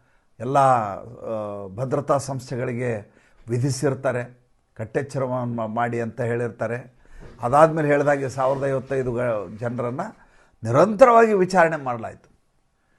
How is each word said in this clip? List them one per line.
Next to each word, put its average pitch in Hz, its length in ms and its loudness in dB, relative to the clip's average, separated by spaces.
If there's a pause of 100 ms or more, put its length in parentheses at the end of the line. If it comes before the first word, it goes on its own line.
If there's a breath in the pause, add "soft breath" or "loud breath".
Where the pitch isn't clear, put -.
(400)
ಎಲ್ಲ, 131 180 -2
ಆ, 107 1120 -2
ಭದ್ರತಾ 127 500 -2
ಸಂಸ್ಥೆಗಳಿಗೆ 123 920 -6 (360 soft breath)
ವಿಧಿಸಿರ್ತಾರೆ, 123 880 -2 (360)
ಕಟ್ಟೆಚ್ಚರವನ್ನು 127 800 -6
ಮಾ-, 110 200 -6
ಮಾಡಿ 120 260 -2
ಅಂತ 113 200 -6
ಹೇಳಿರ್ತಾರೆ. 117 800 -6 (420 soft breath)
ಅದಾದ್ಮೇಲೆ 151 460 4
ಹೇಳಿದಾಗೆ 143 400 2
ಸಾವಿರದ 135 380 -2
ಐವತ್ತೈದು 131 460 -2
ಗ-, 110 480 -4
ಜನರನ್ನು 123 560 -6 (480 soft breath)
ನಿರಂತರವಾಗಿ 214 680 6
ವಿಚಾರಣೆ 180 440 4
ಮಾಡಲಾಯಿತು. 120 640 -10 (580)